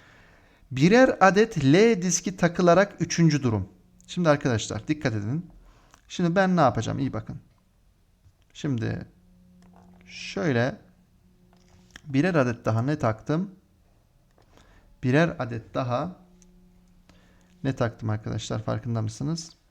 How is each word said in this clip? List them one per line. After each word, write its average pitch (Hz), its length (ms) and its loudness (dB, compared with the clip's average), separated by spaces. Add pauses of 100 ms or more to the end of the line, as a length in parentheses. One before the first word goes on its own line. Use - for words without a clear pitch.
(720)
Birer 202 500 4
adet 190 440 4
L 185 380 4
diski 185 340 -4
takılarak 175 640 2
üçüncü 160 420 2
durum. 107 260 -2 (380)
Şimdi 175 220 -2
arkadaşlar 117 600 -2
dikkat 151 260 -2
edin. 113 360 -6 (580)
Şimdi 170 280 -2
ben 185 200 2
ne 170 40 2
yapacağım? 110 380 0
İyi 131 140 -4
bakın. - 240 -10 (1160)
Şimdi 113 540 -4 (1000)
şöyle 139 680 -2 (1300)
birer 151 300 0
adet 123 300 0
daha 113 180 0
ne 147 160 -2
taktım? 151 520 -4 (1500)
Birer 160 360 2
adet 117 360 -8
daha 135 480 -4 (1400)
ne 135 120 -4
taktım 117 340 -4
arkadaşlar? 110 520 -6
Farkında 117 400 -6
mısınız? 135 480 -8 (200)